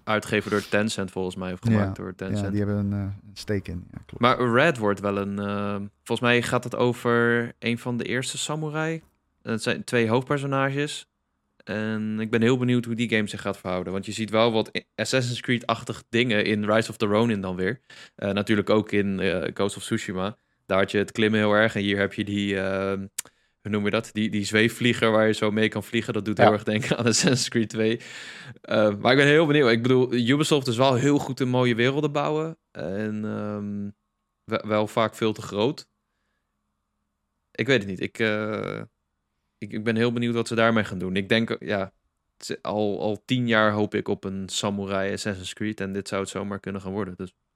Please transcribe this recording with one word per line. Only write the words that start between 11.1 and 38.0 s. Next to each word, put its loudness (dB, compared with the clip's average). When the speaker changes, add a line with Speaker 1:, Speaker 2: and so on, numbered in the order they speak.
Speaker 1:
En -4
ik -6
ben 2
heel 6
benieuwd 0
hoe -4
die -2
game 0
zich -10
gaat -4
verhouden. -4
Want -6
je -8
ziet -4
wel 4
wat 0
i-, -10
Assassin's -2
Creed-achtig -4
dingen 2
in 0
Rise 2
of -12
the -2
Ronin 2
dan -4
weer. -2
Eh, -4
natuurlijk 0
ook 2
in, 0
eh, -2
Ghost -2
of -14
Tsushima. -4
Daar 2
had 2
je 2
het 0
klimmen 2
heel 4
erg. 4
En -2
hier 0
heb 0
je -2
die, -2
ehm, -2
hoe -8
noem 0
je -2
dat? -2
Die, 0
die -2
zweefvlieger 2
waar 4
je 4
zo 0
mee 2
kan -6
vliegen. -4
Dat -4
doet -4
Speaker 3:
Ja. 4
Speaker 1:
heel 8
erg -2
denken 0
aan 0
Assassin's 2
Creed 0
twee. 0
Eh, 2
maar 4
ik 6
ben 6
heel 6
benieuwd. 4
Ik 4
bedoel, 4
Ubisoft 2
is 0
wel 6
heel 4
goed -6
in 0
mooie 2
werelden 0
bouwen. -2
En, -6
ehm, -6
we-, -4
wel 2
vaak 0
veel 0
te -16
groot. -4
Ik -2
weet 6
het -8
niet. -6